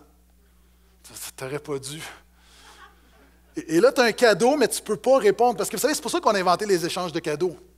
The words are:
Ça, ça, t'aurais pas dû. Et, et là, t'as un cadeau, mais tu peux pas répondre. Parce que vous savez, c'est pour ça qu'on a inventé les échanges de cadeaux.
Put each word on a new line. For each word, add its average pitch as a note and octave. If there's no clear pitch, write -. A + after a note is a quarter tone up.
Ça, -
ça, -
t'aurais C3
pas C#3+
dû. C#3
Et, D#3+
et E3+
là, B3+
t'as B3+
un A3
cadeau, A3+
mais B3
tu -
peux G#3+
pas C4
répondre. G#3+
Parce F#3+
que A#3
vous F#3+
savez, C#4+
c'est -
pour A#3
ça F4
qu'on A#3
a G3
inventé F3+
les F3
échanges F3+
de D#3+
cadeaux. D#3